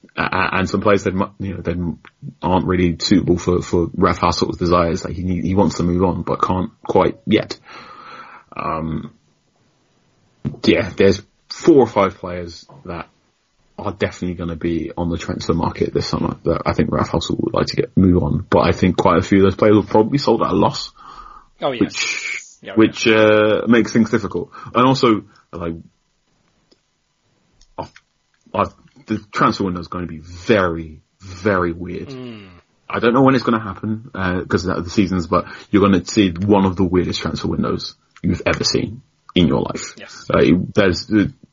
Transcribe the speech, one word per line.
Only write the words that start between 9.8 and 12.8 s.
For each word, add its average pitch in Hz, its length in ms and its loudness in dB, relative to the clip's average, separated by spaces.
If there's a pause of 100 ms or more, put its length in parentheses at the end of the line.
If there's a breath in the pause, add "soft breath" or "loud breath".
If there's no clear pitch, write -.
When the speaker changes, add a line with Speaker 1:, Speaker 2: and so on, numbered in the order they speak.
Speaker 1:
yeah, 82 320 2
there's 98 260 4 (280)
four - 260 4
or 123 100 6
five 98 300 0
players 90 500 -12 (180)